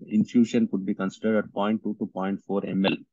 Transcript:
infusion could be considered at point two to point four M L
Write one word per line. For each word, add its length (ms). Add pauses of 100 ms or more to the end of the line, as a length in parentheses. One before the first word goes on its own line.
infusion 600
could 180
be 80
considered 440
at 160
point 300
two 160
to 60
point 400
four 200
M 200
L 120 (160)